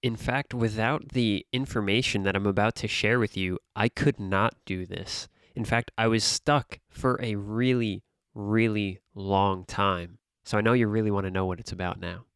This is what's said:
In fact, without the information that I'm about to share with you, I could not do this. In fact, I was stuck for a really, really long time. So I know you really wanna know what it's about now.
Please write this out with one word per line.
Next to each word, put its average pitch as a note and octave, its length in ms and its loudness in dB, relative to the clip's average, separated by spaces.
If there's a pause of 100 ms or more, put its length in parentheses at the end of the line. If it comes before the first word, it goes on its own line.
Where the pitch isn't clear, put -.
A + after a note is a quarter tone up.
In A#2+ 100 0
fact, B2 400 -4
without A#2 540 0
the A2+ 440 0
information A#2 720 0
that F#2+ 140 0
I'm G2 100 0
about G2+ 300 2
to - 100 -6
share A2 320 0
with A2 180 -2
you, F#2 220 -2 (160)
I G#2+ 140 2
could - 320 0
not G2 340 0 (100)
do F#2 220 -6
this. - 400 -10 (300)
In A#2 80 -4
fact, A#2 340 -2
I A2+ 80 4
was A2+ 160 4
stuck - 560 0 (100)
for - 320 0
a A2+ 140 -4
really, A2 680 0 (320)
really G#2 640 0 (160)
long G2 480 2
time. F#2 540 0 (260)
So - 120 -4
I G#2 40 2
know A2+ 140 4
you A#2+ 120 4
really G#2+ 240 0
wanna G2 200 0
know F#2+ 160 0
what F#2 120 -4
it's - 140 -12
about F2+ 260 -6
now. F2 380 -10